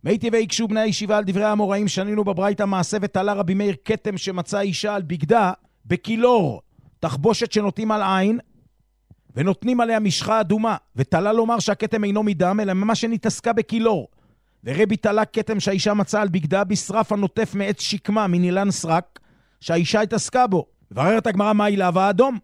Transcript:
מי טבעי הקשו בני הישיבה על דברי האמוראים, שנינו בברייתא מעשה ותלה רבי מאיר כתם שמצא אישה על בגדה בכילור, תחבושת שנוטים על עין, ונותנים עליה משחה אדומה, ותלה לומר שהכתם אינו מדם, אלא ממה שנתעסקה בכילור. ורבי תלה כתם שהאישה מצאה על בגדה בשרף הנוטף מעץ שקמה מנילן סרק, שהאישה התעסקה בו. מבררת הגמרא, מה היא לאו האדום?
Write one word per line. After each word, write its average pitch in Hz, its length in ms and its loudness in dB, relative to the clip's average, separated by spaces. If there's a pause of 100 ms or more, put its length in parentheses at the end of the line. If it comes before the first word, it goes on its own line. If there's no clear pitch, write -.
מי 208 140 0
טבעי 226 260 0
הקשו 220 240 -4
בני 214 120 -2
הישיבה 214 380 0
על 208 60 0
דברי 190 200 -2
האמוראים, 208 440 0
שנינו 208 360 -2
בברייתא 196 400 -2
מעשה 196 380 -2
ותלה 202 320 -2
רבי 190 200 -2
מאיר 196 220 0 (100)
כתם 214 320 -4
שמצא 190 420 -6
אישה 208 360 -4
על 202 60 -4
בגדה 175 500 2 (340)
בכילור, 220 760 2 (380)
תחבושת 165 520 0
שנוטים 214 400 0
על 214 120 0
עין, 190 360 2 (960)
ונותנים 202 460 0
עליה 226 180 2
משחה 214 420 0
אדומה, 214 340 0 (200)
ותלה 170 380 0
לומר 226 260 2
שהכתם 214 440 -2
אינו 202 200 0
מדם, 196 360 0
אלא 196 140 -2
ממה 208 220 0
שנתעסקה 233 580 -2
בכילור. 220 540 0 (560)
ורבי 190 340 0
תלה 214 280 2
כתם 220 340 -2
שהאישה 196 340 0
מצאה 208 280 0
על 208 60 0
בגדה 180 360 0
בשרף 202 480 -2
הנוטף 208 440 -2
מעץ 196 260 -2
שקמה 208 460 -2
מנילן 180 440 2
סרק, - 480 -2 (400)
שהאישה 175 420 0
התעסקה 226 460 0
בו. 185 180 0 (260)
מבררת 208 360 2
הגמרא, 202 260 2
מה 208 120 4
היא 208 120 2
לאו 180 220 2
האדום? 208 440 2